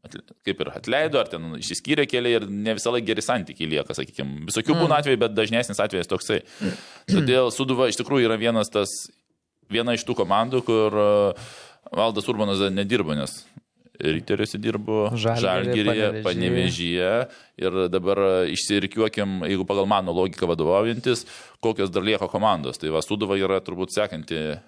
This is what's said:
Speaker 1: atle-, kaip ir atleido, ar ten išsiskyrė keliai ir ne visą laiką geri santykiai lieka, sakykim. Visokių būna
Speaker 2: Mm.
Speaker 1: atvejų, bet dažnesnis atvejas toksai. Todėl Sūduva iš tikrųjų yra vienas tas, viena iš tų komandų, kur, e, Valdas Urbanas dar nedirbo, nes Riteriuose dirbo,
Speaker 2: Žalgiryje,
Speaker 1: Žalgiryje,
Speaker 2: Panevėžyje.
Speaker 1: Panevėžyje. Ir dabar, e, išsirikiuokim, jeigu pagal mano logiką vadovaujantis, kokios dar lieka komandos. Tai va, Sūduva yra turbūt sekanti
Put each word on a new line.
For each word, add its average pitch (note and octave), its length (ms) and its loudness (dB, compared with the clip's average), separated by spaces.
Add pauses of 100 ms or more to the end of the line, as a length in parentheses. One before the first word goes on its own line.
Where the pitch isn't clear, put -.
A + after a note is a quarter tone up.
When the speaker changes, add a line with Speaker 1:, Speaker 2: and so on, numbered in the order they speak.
Speaker 1:
atle-, - 200 -16 (200)
kaip - 200 -4
ir C2 100 -2
atleido, D3 480 0
ar G#2 80 0
ten E2 280 -8
išsiskyrė C#3+ 520 -2
keliai B2 300 2
ir G#2 100 0
ne G#2 300 -2
visą A#2+ 160 0
laiką A#2 160 0
geri G#2+ 160 0
santykiai E2 420 -4
lieka, D2 260 -2
sakykim. C2+ 360 -8 (160)
Visokių A2+ 320 0
būna D#3+ 160 2
Speaker 2:
Mm. D3 80 4
Speaker 1:
atvejų, C3+ 180 2
bet A2 160 2
dažnesnis A2 480 0
atvejas F#2 240 -2
toksai. F#2+ 340 -2 (640)
Todėl B2+ 460 4
Sūduva C3 400 2
iš - 80 -6
tikrųjų B2 300 2
yra A2 100 0
vienas A2+ 320 0
tas, G2+ 180 0 (800)
viena A#2 240 0
iš A2+ 140 -4
tų B2 80 -2
komandų, A2+ 480 2
kur, A2 320 4
e, G#2 380 4 (560)
Valdas G#2 380 0
Urbanas G#2 320 0
dar G2 120 2
nedirbo, G2 440 0
nes - 280 -6 (480)
Riteriuose G2 680 -2
dirbo, G#2+ 540 -2
Speaker 2:
Žalgiryje, A2+ 320 0
Speaker 1:
Žalgiryje, G#2 720 2
Speaker 2:
Panevėžyje. G#2+ 80 -8
Speaker 1:
Panevėžyje. F2+ 840 0 (480)
Ir F#2 180 -2 (140)
dabar, F#2+ 280 0
e, F#2 340 2
išsirikiuokim, G2 960 0
jeigu F#2 220 0
pagal G2 180 2
mano G2 260 2
logiką F2+ 360 0
vadovaujantis, G#2+ 800 2 (320)
kokios A2+ 340 0
dar F#2 100 0
lieka G2+ 260 0
komandos. F2 520 0
Tai D#2 100 -4
va, D#2+ 140 0
Sūduva G2+ 340 -2
yra F#2+ 240 2
turbūt F2+ 300 -8
sekanti E2 480 -4 (280)